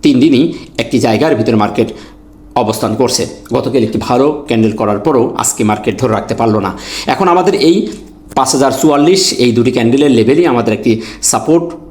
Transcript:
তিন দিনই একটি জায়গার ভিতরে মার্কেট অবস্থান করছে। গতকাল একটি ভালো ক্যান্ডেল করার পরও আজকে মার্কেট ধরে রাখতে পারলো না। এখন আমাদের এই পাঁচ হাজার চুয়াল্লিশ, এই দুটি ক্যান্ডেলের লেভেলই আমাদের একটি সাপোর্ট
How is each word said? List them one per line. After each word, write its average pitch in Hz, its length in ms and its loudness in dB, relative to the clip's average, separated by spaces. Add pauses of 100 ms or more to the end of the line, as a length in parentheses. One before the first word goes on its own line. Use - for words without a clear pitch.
তিন 139 180 2
দিনই 143 320 4 (260)
একটি 117 200 -2
জায়গার 120 360 2
ভিতরে 113 220 0
মার্কেট 110 360 0 (640)
অবস্থান 110 380 -2
করছে। 117 320 -4 (260)
গতকাল 127 300 0
একটি 110 160 -2
ভালো 135 480 0
ক্যান্ডেল 110 260 2
করার 104 260 -2
পরও 135 400 0
আজকে - 260 -2
মার্কেট 107 360 -2
ধরে 123 120 0
রাখতে 104 220 -4
পারলো 110 260 0
না। 95 180 -6 (280)
এখন 135 220 0
আমাদের 175 260 2
এই 170 340 2 (460)
পাঁচ 131 180 0
হাজার 135 280 2
চুয়াল্লিশ, 156 580 2
এই 123 140 2
দুটি 117 180 2
ক্যান্ডেলের 120 400 2
লেভেলই 127 360 4
আমাদের 117 280 0
একটি 110 260 0 (220)
সাপোর্ট - 520 0 (160)